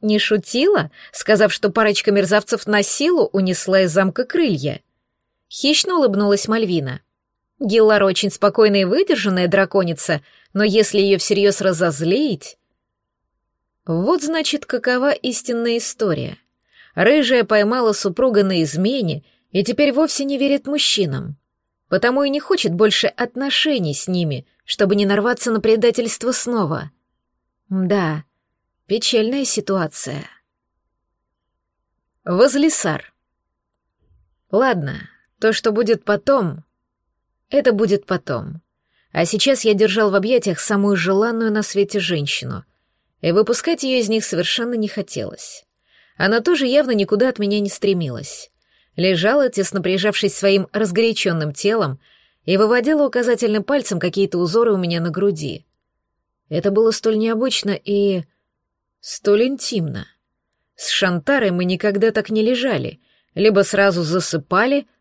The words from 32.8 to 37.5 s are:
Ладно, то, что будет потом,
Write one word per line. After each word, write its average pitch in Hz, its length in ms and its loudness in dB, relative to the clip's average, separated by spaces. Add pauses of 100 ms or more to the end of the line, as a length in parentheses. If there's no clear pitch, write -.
Ладно, 190 580 -2 (320)
то, 220 120 2
что 220 200 -2
будет 214 320 0
потом, 202 600 0 (880)